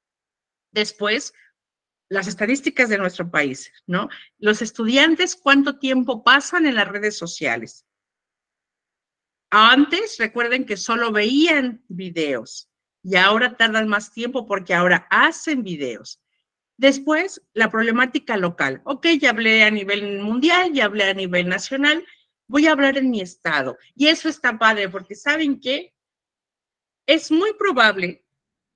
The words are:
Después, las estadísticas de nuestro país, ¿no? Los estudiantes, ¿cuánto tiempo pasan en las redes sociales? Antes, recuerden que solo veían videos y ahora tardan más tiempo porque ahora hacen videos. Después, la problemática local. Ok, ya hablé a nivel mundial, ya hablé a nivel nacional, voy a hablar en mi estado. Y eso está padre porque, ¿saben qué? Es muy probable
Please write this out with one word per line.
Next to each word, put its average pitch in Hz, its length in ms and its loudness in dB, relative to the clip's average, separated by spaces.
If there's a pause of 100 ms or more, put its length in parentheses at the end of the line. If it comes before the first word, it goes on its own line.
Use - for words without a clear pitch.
(800)
Después, 214 540 -4 (760)
las 190 200 -4
estadísticas 240 600 -2
de 208 100 -2
nuestro 180 300 -4
país, 147 440 -4 (140)
¿no? 185 220 -4 (300)
Los 214 240 0
estudiantes, 277 720 0
¿cuánto 277 460 2
tiempo 254 420 -2
pasan 285 440 2
en 254 100 0
las 202 120 0
redes 208 300 -4
sociales? 120 640 -8 (1700)
Antes, 285 680 4
recuerden 233 460 -2
que 208 120 -8
solo 233 340 -4
veían 254 800 0
videos 170 840 -8 (320)
y 185 140 -2
ahora 220 400 4
tardan 220 320 0
más 208 240 -2
tiempo 240 340 -6
porque 190 260 -4
ahora 175 380 2
hacen 269 540 0
videos. 143 560 -8 (560)
Después, 277 680 2 (120)
la 220 160 0
problemática 233 640 0
local. 175 480 -2
Ok, 269 200 -8 (160)
ya 269 100 2
hablé 220 340 2
a 214 60 4
nivel 202 500 -4
mundial, 320 520 2
ya 262 120 0
hablé 202 260 0
a 190 40 -2
nivel 180 340 -2
nacional, 277 580 -2 (400)
voy 294 200 2
a 311 60 6
hablar 277 260 2
en 262 120 0
mi 226 100 -2
estado. 151 560 -6 (200)
Y 285 100 2
eso 320 220 2
está 247 300 -4
padre 214 300 2
porque, 190 280 -12
¿saben 285 420 -2
qué? 285 340 -6 (1120)
Es 311 280 0
muy 392 220 0
probable 220 720 0 (520)